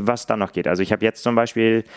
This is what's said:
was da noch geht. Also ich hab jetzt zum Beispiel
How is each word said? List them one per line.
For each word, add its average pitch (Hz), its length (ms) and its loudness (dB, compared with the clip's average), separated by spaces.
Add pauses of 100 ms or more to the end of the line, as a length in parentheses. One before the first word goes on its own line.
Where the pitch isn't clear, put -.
was 120 200 -2
da 110 100 0
noch 101 160 -2
geht. 87 140 -4
Also 90 160 0
ich 95 100 0
hab 104 100 -2
jetzt 110 200 0
zum 120 140 0
Beispiel 113 480 2 (120)